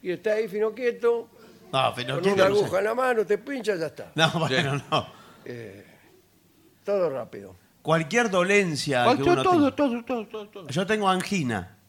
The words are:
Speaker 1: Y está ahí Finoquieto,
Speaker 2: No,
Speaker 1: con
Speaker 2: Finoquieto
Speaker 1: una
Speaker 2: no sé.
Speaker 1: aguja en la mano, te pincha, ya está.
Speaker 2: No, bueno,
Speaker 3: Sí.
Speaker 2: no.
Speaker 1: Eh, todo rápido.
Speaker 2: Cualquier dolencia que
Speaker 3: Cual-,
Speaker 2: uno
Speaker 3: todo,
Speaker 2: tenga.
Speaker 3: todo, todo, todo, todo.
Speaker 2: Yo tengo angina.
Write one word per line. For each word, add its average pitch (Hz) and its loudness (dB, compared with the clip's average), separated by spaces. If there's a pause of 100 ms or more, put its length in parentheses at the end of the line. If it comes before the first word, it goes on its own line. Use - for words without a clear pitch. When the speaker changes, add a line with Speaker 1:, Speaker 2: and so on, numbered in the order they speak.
Speaker 1:
Y 185 -6
está 180 -4
ahí 220 -2
Finoquieto, 226 -2 (420)
Speaker 2:
No, 131 2
Speaker 1:
con - -2
Speaker 2:
Finoquieto 143 -2
Speaker 1:
una 190 6
Speaker 2:
no 202 2
sé. 208 4
Speaker 1:
aguja 175 -2
en 196 0
la 220 -2
mano, 247 0
te 202 0
pincha, 220 -6
ya 160 -4
está. - -14
Speaker 2:
No, 156 4
bueno, 131 0
Speaker 3:
Sí. - -10
Speaker 2:
no. - 0 (400)
Speaker 1:
Eh, 104 -14 (960)
todo 190 0
rápido. 107 -10 (260)
Speaker 2:
Cualquier 165 2
dolencia 175 2
que 120 4 (120)
Speaker 3:
Cual-, 135 -2
Speaker 2:
uno - 4
Speaker 3:
todo, 359 4
Speaker 2:
tenga. 285 4
Speaker 3:
todo, 240 0
todo, 233 -6
todo, 208 -12
todo. 185 -18
Speaker 2:
Yo 165 -2
tengo 208 0
angina. 151 -2 (100)